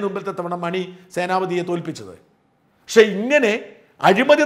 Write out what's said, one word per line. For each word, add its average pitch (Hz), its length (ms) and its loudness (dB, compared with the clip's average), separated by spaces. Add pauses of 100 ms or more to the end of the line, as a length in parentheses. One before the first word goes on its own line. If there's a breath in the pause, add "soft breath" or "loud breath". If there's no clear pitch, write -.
മുമ്പത്തെ 196 340 -8
തവണ 175 160 -8 (100)
മണി 185 180 -4 (320 loud breath)
സേനാപതിയെ 180 540 -2
തോൽപ്പിച്ചത്. 123 460 -8 (720)
പക്ഷേ - 180 6 (120)
ഇങ്ങനെ 240 360 2 (580 soft breath)
അഴിമതി 262 360 4